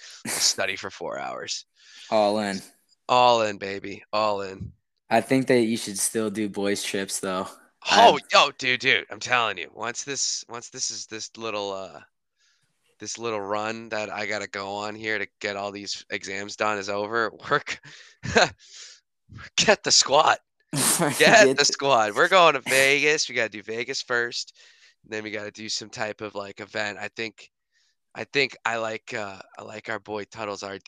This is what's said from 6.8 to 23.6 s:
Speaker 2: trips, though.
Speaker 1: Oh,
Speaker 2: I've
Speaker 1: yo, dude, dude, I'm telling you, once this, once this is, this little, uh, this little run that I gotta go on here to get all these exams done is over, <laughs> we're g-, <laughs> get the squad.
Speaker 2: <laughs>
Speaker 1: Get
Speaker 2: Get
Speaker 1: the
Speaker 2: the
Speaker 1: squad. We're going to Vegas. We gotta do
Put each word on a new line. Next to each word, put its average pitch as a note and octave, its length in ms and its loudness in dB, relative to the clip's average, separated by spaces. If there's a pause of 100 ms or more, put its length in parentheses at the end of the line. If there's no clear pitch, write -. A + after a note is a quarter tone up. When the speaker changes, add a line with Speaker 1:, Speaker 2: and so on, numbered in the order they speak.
Speaker 2:
trips, - 380 -4
though. F#2+ 260 -4 (460)
Speaker 1:
Oh, G#3 240 8
Speaker 2:
I've C3+ 40 -4 (120)
Speaker 1:
yo, D#3+ 260 6
dude, B2+ 220 0
dude, A#2+ 280 2
I'm G#2 120 -12
telling A2+ 360 0
you, E2 160 -10
once A#2 300 -8
this, - 460 -6
once A#2 220 -12
this C3 200 -6
is, G#2+ 160 -12
this A2 300 -12
little, G#2 360 -6
uh, F#2+ 280 -12 (1000)
this G#2+ 200 -12
little A2+ 220 -4
run G#2+ 500 -4
that G#2+ 200 -4
I G#2 160 -6
gotta G2+ 220 -6
go G2 200 -8
on G#2 280 -8
here A2 240 -4
to G2 80 -6 (100)
get G2+ 160 -6
all G2+ 160 -6
these G2 400 -10
exams G2 460 -8
done G#2+ 200 0
is G2 120 -6
over, G#2 420 -2 (100)
<laughs> - 80 -14
we're D3 120 0
g-, - 800 -4 (1120)
<laughs> - 0 - (100)
get - 200 4
the B2+ 80 2
squad. B2+ 460 4 (320)
Speaker 2:
<laughs> - 280 0
Speaker 1:
Get D3 200 0
Speaker 2:
Get F#3 300 8
Speaker 1:
the C3+ 60 4
Speaker 2:
the C#3+ 100 2
Speaker 1:
squad. B2 500 2
We're D#3+ 140 4
going F3 240 8
to C3+ 80 0
Vegas. C#3 680 4
We B2+ 80 -10
gotta A#2 140 0
do G#2 140 -12